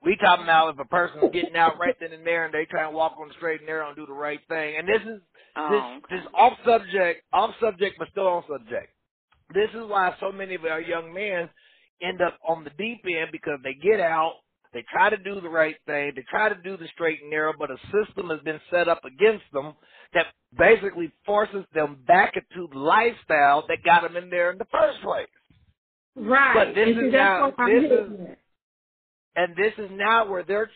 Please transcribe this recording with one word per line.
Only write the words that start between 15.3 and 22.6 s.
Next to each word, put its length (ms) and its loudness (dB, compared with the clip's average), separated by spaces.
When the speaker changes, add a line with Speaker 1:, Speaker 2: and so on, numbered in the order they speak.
Speaker 1:
the 100 -12
right 260 2
thing, 300 -4
they 140 -14
try 200 2
to 120 -8
do 140 -10
the 180 -14
straight 280 -4
and 80 -14
narrow, 280 0
but 120 -6
a 80 -10
system 380 -2
has 120 -6
been 180 -6
set 180 2
up 160 0
against 480 2
them 220 -6
that 120 2
basically 540 4
forces 380 -2
them 320 -4
back 300 6
into 360 -10